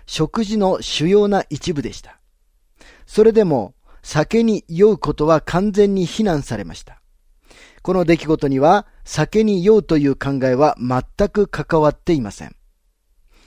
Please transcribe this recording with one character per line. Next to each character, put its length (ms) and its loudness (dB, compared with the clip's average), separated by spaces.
食 380 -4
事 140 -4
の 220 0
主 280 -4
要 200 2
な 220 -2
一 220 -8
部 100 -6
で 100 -10
し 80 -18
た。 200 -20
そ 180 2
れ 80 6
で 120 4
も、 300 -2
酒 420 0
に 240 -2
酔 240 4
う 60 -2
こ 160 -6
と 120 -2
は 140 4
完 320 -2
全 220 2
に 120 -2
非 180 -4
難 180 -2
さ 140 -8
れ 80 -10
ま 100 -14
し 100 -20
た。 160 -20
こ 120 -2
の 100 0
出 120 4
来 100 -12
事 220 0
に 120 0
は、 260 4
酒 400 -2
に 200 0
酔 120 6
う 60 2
と 160 0
い 100 2
う 80 0
考 160 -6
え 100 2
は 240 2
全 500 -4
く 200 -2
関 320 -2
わ 100 2
っ 40 -8
て 180 -6
い 80 0
ま 100 -8
せ 160 -18
ん。 80 -20